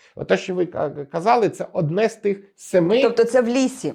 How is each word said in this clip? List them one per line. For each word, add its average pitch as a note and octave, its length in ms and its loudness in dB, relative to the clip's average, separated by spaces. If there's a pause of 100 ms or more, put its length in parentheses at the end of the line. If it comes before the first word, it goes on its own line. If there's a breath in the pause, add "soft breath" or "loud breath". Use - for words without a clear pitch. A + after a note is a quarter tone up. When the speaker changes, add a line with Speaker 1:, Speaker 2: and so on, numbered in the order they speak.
(160 soft breath)
Speaker 1:
От - 120 -10
те, F#3+ 100 2
що F#3 180 -6
ви F3+ 100 0
ка-, D3 400 -6
казали, G3+ 440 0
це - 240 -10
одне F3+ 360 0
з A3 60 -16
тих G3 280 -6 (120)
семи. F#3 460 2
Speaker 2:
Тобто A#3 220 4
це A#3 180 2
в A3+ 60 2
лісі, B3+ 480 -2